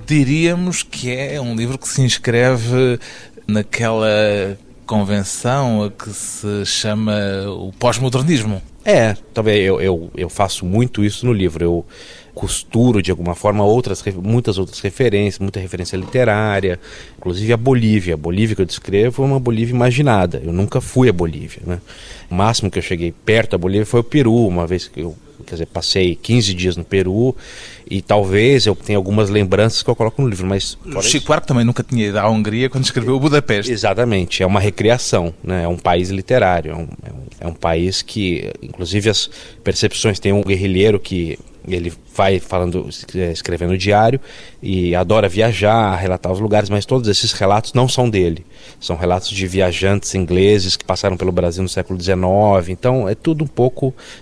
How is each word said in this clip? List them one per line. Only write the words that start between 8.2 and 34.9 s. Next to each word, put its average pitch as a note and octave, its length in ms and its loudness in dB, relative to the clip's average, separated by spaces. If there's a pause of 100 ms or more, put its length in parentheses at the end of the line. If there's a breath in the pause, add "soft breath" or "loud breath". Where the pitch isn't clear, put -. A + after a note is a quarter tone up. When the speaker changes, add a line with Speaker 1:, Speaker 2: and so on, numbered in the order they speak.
Speaker 2:
É, A#2+ 320 4 (200)
talvez G#2+ 280 4
eu, F#2+ 160 2
eu, E2+ 360 0
eu F2 140 -6
faço - 360 -2
muito G#2 380 0
isso G#2 200 -2
no B2 80 2
livro. F2 320 0
Eu E2+ 220 0 (480 loud breath)
costuro, - 680 0
de F#2+ 100 0
alguma E2+ 240 -4
forma, G#2 280 0
outras G#2 380 2
re-, G2+ 120 -4
muitas G#2 440 0
outras F#2 220 -6
referências, G#2 600 0
muita G2 200 -6
referência F2+ 380 -8
literária, G#2 840 0 (380 loud breath)
inclusive G2+ 340 -2
a A#2 60 4
Bolívia. A2 560 2
A D#2 40 -4
Bolívia F#2+ 380 0
que G2 60 0
eu F#2 40 2
descrevo G#2+ 580 0
é - 20 2
uma C3+ 140 2
Bolívia A#2+ 360 0
imaginada. A#2+ 680 2
Eu E2 100 -4
nunca G2 260 0
fui B2+ 300 2
à G2+ 40 4
Bolívia, D#2+ 540 -4
né? F2+ 120 -6 (520 loud breath)
O F2+ 40 -4
máximo G#2 360 2
que G2 80 -4
eu E2+ 40 -2
cheguei E2+ 280 -4
perto A2 400 2
da F#2+ 60 0
Bolívia G2 280 0
foi A#2+ 140 2
o A#2 40 2
Peru, A#2 440 4
uma F2 180 0
vez F2 220 -4
que - 140 -10
eu, E2 140 -8 (300)
quer - 100 -12
dizer, E2 100 -6
passei F2+ 500 0
quinze A2 380 0
dias F2+ 240 -2
no E2+ 80 -6
Peru G2 500 0 (540 loud breath)
e F#2+ 120 -4
talvez G#2+ 640 4
eu G#2 100 2
tenha G#2 220 -2
algumas G2+ 320 2
lembranças G2+ 520 2
que - 80 -4
eu A#2+ 60 2
coloco A2+ 260 -2
no C3+ 80 2
livro, F2+ 160 -4
mas F#2+ 300 -2
fora - 260 -8
Speaker 1:
Chico - 160 2
Speaker 2:
isso C3 100 -6
Speaker 1:
Buarque D3+ 200 2
também A#2+ 180 2
nunca A#2 180 0
tinha A2 240 0
ido G2+ 120 0
à G#2 100 2
Hungria A2 400 0
quando C3 160 -2
escreveu B2+ 300 0
o C3+ 40 2
Budapeste. B2+ 520 2
Speaker 2:
Exatamente, G2+ 720 0
é - 20 4
uma G2 140 4
recriação, G#2 760 0 (100)